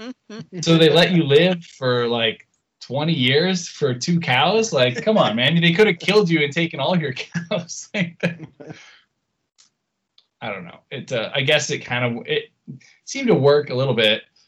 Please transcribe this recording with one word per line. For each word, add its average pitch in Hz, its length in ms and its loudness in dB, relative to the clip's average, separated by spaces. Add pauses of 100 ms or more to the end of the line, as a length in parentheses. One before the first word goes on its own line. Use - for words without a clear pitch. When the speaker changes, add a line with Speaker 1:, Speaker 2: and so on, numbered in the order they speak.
Speaker 1:
<laughs> 214 520 -16
Speaker 2:
so 165 160 2
they 160 140 4
let 170 220 4
you 165 100 4
live 170 420 2
for, 123 440 -2
like, 113 400 -2 (320)
twenty 151 340 -4
years 156 540 0
for - 260 -2
two 165 240 0
cows? 165 540 0
Like, 127 320 0
come 214 120 2
on, 117 200 2
man. 147 240 2
They 170 120 4
could 214 140 4
have 175 140 0
killed 202 280 2
you 160 140 2
and 143 100 0
taken 165 280 -4
all 170 180 0
your 143 140 -2
<laughs> - 0 -
cows. - 800 -10
I 190 220 -4 (2250)
don't 95 160 -10
know. 90 160 -20 (100)
It, 135 220 -12
uh, 110 220 -4
I 143 80 -2
guess 143 280 0
it 131 100 -6
kind 123 380 -4
of, - 80 -12
it - 240 -6 (540)
seemed 269 240 -4
to 220 60 6
work 143 360 4
a 131 40 -4
little 127 200 -2
bit. 110 280 2 (240)